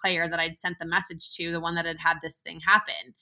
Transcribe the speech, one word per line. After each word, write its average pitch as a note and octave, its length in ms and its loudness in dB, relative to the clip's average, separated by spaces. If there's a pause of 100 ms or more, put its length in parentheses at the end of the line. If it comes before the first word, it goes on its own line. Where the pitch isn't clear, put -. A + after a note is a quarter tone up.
player E3+ 280 2
that E3+ 120 0
I'd E3 180 -2
sent F3 200 -4
the E3+ 80 -6
message F3 500 -2
to, E3+ 160 -2
the E3+ 80 -2
one E3+ 160 -2
that E3 100 0
had E3 140 -4
had E3 220 2
this E3 160 -6
thing E3 220 -12
happen." F#3+ 600 2